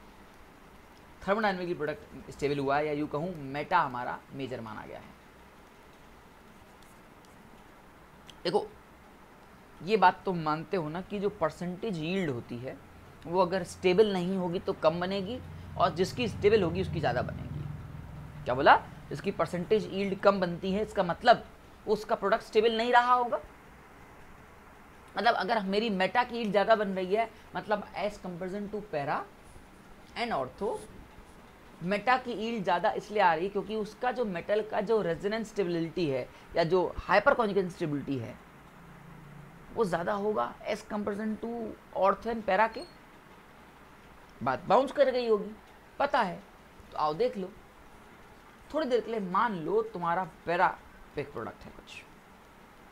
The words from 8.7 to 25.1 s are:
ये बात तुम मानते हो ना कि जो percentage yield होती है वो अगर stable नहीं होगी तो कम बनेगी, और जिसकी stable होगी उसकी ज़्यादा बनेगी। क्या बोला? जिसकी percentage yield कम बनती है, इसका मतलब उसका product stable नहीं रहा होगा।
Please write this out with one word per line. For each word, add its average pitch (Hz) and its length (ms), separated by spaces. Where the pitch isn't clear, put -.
ये 196 160
बात 185 280
तुम 185 180
मानते 156 340
हो 156 120
ना 170 120
कि 202 180
जो 196 120
percentage 180 680
yield 170 320
होती 120 280
है 131 180
वो 175 160
अगर 180 220
stable 190 500
नहीं 185 240
होगी 180 220
तो 196 140
कम 165 260
बनेगी, 196 400
और 180 180
जिसकी 190 320
stable 202 360
होगी 170 180
उसकी 151 180
ज़्यादा - 220
बनेगी। - 1200
क्या 123 100
बोला? 170 200
जिसकी 180 220
percentage 180 640
yield 190 260
कम 202 200
बनती 175 320
है, 208 120
इसका 196 200
मतलब 185 420
उसका 214 280
product 190 280
stable 220 340
नहीं 240 160
रहा 247 200
होगा। 247 260